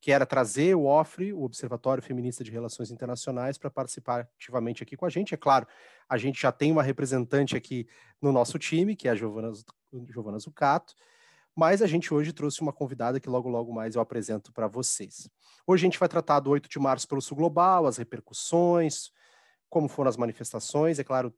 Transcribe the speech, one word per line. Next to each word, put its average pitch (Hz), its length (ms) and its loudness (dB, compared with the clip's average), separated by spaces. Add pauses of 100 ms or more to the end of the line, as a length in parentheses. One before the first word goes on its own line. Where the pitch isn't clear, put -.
que 139 120 2
era 139 120 6
trazer 135 520 2
o 151 80 2
ofre, 156 480 2
o 170 100 -6
Observatório 123 580 -4
Feminista 123 440 -6
de 107 80 -12
Relações 117 400 -10
Internacionais, 123 680 -6
pra 147 100 -10
participar 123 520 -6
ativamente 120 640 -6
aqui - 120 -16
com - 80 -6
a 170 60 0
gente. 185 240 -4
É - 20 -6
claro, 135 300 4 (420)
a 131 80 0
gente 123 240 -2
já 131 100 4
tem 147 220 2
uma 156 100 4
representante 131 760 0
aqui 120 300 -6 (340)
no 143 120 2
nosso 123 260 2
time, 185 380 0
que - 100 -6
é 120 60 4
a - 20 4
Giovana 110 380 -4
Zu-, 107 120 -16 (440)
Giovana 107 300 -8
Zucato, 147 560 0 (600)
mas 180 280 4
a 214 40 4
gente 165 260 0
hoje 151 200 0
trouxe 147 300 -6
uma 147 100 -2
convidada 127 480 -4
que - 80 -12
logo, 127 200 -2
logo 117 240 -4
mais 113 220 -6
eu 120 60 2
apresento 110 520 -4
pra 113 140 -4
vocês. 104 640 -6 (380)
Hoje 180 180 4
a 185 40 6
gente 175 120 0
vai 175 80 4
tratar 151 320 2
do 135 100 -2
oito 143 180 2
de - 100 -10
março 135 280 0
pelo 139 140 -4
Sul - 160 -10
Global, 170 500 4
as 123 120 0
repercussões, 170 1120 0 (560)
como 151 180 2
foram 131 220 0
as 113 80 0
manifestações, 123 840 -2
é 135 60 -4
claro 127 340 -2